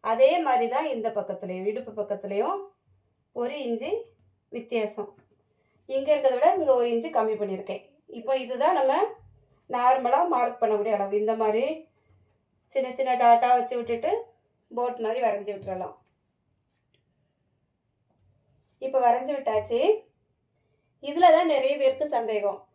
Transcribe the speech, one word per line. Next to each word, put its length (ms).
அதே 260
மாதிரி 280
தான் 220
இந்த 200
பக்கத்துலயும், 580
இடுப்பு 260
பக்கத்துலயும் 640
ஒரு 240
இன்ச்சு 300
வித்தியாசம். 580
இங்க 200
இருக்கிறத 260
விட 180
இங்க 200
ஒரு 140
இன்ச்சு 240
கம்மி 240
பண்ணிருக்கேன். 460
இப்போ 280
இதுதான் 400
நம்ம 160
நார்மலா 580
மார்க் 340
பண்ணக்கூடிய 320
அளவு. 240
இந்த 180
மாதிரி 280
சின்ன 200
சின்ன 240
டாட்டா 360
வச்சு 240
விட்டுட்டு 360
போட் 300
மாதிரி 200
வரைஞ்சு 300
விட்டுறலாம். 440
இப்போ 180
வரைஞ்சு 340
விட்டாச்சு. 460
இதுல 280
தான் 200
நிறைய 240
பேருக்கு 320
சந்தேகம். 520